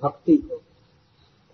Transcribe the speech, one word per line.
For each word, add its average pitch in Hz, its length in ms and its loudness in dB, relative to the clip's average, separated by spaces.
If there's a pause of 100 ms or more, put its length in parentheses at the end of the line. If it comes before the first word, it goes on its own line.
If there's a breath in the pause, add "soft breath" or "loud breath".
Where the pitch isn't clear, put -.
भक्ति 143 340 0
को, - 200 -4 (960)